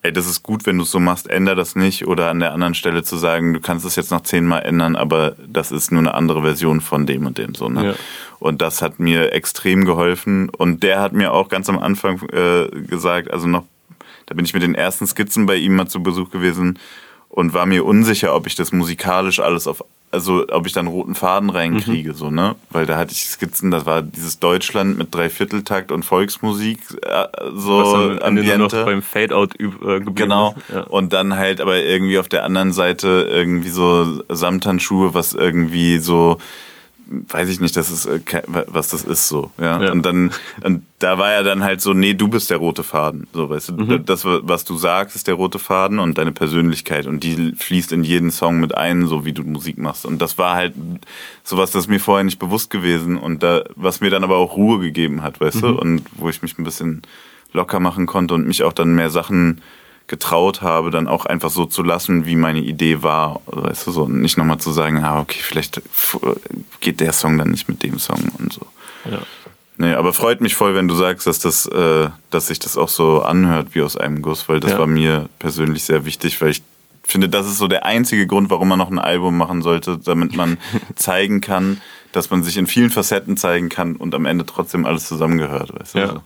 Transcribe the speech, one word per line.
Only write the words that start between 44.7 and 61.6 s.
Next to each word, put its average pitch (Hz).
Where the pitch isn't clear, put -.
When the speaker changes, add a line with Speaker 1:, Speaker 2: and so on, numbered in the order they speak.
Speaker 1:
sagst, 90
ist -
der 98
rote 92
Faden 98
und 82
deine 80
Persönlichkeit 78
und 73
die 82
fließt 90
in 82
jeden 85
Song 85
mit 78
ein, 87
so 78
wie 76
du 73
Musik 76
machst. 73
Und 80
das 82
war 90
halt 90
sowas, 95
das 92
mir 101
vorher 98
nicht 95
bewusst 92
gewesen 87
und 80
da, 85
was 90
mir 98
dann 95
aber 92
auch 87
Ruhe 107
gegeben 78
hat, 73
weißt 78
du, 120
Speaker 2:
Mhm. -
Speaker 1:
und 82
wo 82
ich -
mich -
ein 80
bisschen 82
locker 92
machen 90
konnte 92
und 127
mich -
auch 85
dann 85
mehr 82
Sachen 85
getraut 90
habe, 82
dann 82
auch 71
einfach 85
so 85